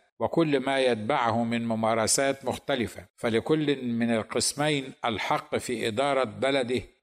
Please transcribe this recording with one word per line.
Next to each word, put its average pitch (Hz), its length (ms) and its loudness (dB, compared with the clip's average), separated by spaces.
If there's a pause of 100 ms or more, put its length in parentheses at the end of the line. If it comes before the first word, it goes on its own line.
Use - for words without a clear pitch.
(200)
وكل 143 400 2
ما 135 200 0
يتبعه 117 640 2
من 117 240 -2
ممارسات 113 760 0
مختلفة، 123 600 -4 (100)
فلكل 135 680 0
من 117 300 0
القسمين 135 800 -2 (120)
الحق - 520 -2
في 113 320 -2
إدارة 131 360 2
بلده 120 580 0 (200)